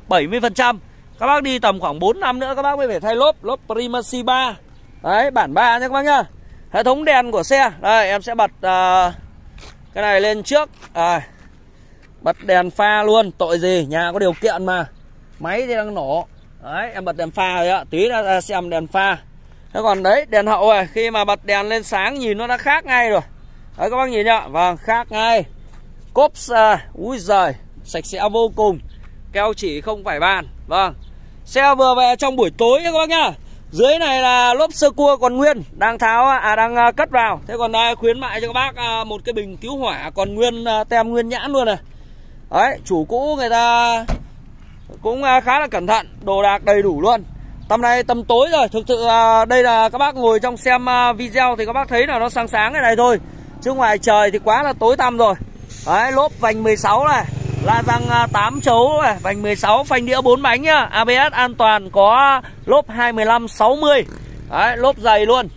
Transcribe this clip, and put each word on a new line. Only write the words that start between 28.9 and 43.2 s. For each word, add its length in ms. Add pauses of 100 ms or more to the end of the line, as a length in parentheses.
Keo 200
chỉ 280
không 220
phải 160
bàn. 280 (200)
Vâng. 260 (520)
Xe 300
vừa 200
về 200
trong 200
buổi 220
tối 240
nhá 100
các 60
bác 120
nhá. 220 (400)
Dưới 280
này 220
là 320
lốp 200
sơ 180
cua 260
còn 200
nguyên, 340
đang 280
tháo, 280
à, 280
đang, 200
à, 160
cất 200
vào. 360
Thế 100
còn 140
đây, 240
khuyến 240
mại 220
cho 60
các 60
bác, 220
à, 280
một 220
cái 80
bình 240
cứu 200
hỏa 380
còn 200
nguyên, 300
à, 180
tem 260
nguyên 200
nhãn 220
luôn 140
này. 120 (720)
Đấy, 340
chủ 240
cũ 260